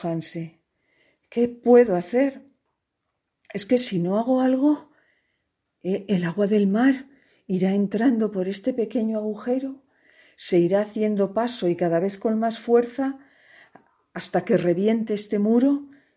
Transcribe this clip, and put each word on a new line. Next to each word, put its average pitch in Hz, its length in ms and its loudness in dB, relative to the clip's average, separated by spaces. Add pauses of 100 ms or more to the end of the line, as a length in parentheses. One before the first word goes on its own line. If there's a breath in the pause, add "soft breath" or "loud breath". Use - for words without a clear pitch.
Hanse. 165 600 -8 (680)
"¿Qué 240 180 0
puedo 240 480 6
hacer? 247 520 -2 (1080)
Es 196 140 -6
que 247 100 4
si 220 220 0
no 185 180 0
hago 254 240 2
algo, 262 480 2 (920)
eh, 196 260 -4
el 180 140 0
agua 190 240 -2
del 208 180 2
mar 247 420 2 (380 soft breath)
irá 190 300 0
entrando 214 560 0
por 185 160 -4
este 202 260 -4
pequeño 220 460 -4
agujero, 247 640 -6 (520 soft breath)
se - 220 -2
irá 175 240 2
haciendo 214 540 -2
paso 233 320 -2
y 175 80 0
cada 170 240 0
vez 196 180 -4
con 220 220 -2
más 226 180 -2
fuerza 240 640 0 (920 soft breath)
hasta 180 300 -4
que 190 140 2
reviente 208 560 0
este 208 240 -4
muro 240 500 2 (300 loud breath)